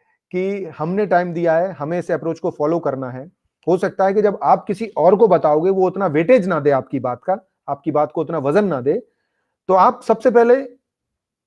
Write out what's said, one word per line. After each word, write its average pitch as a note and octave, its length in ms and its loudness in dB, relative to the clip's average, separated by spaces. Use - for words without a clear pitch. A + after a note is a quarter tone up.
कि F#3+ 340 -6
हमने E3+ 400 -4
टाइम F3 280 0
दिया E3 240 0
है, F#3 140 -2
हमें D#3 280 -6
इस D3+ 120 -6
अप्रोच D#3 280 -4
को F3 120 -4
फॉलो D#3 280 -2
करना C3+ 300 -6
है, C3 220 -14
हो F3+ 100 2
सकता F#3+ 280 -2
है G3 80 0
कि G#3 80 0
जब G3+ 220 0
आप D#3 240 2
किसी G#3 200 -6
और F3 280 2
को G#3+ 120 6
बताओगे D#3+ 420 2
वो F#3+ 180 2
उतना F#3+ 200 -4
वेटेज F3 400 2
ना E3+ 120 -2
दे C#3+ 120 2
आपकी C3 280 -2
बात B2 240 -6
का, F#3+ 160 -4
आपकी C#3+ 240 -6
बात D3 200 0
को E3+ 100 -4
उतना D#3+ 160 -6
वजन D3+ 280 0
ना D3+ 160 -4
दे, D3+ 180 -2
तो F#3 60 2
आप G#3+ 280 4
सबसे A3 300 0
पहले A#3+ 340 4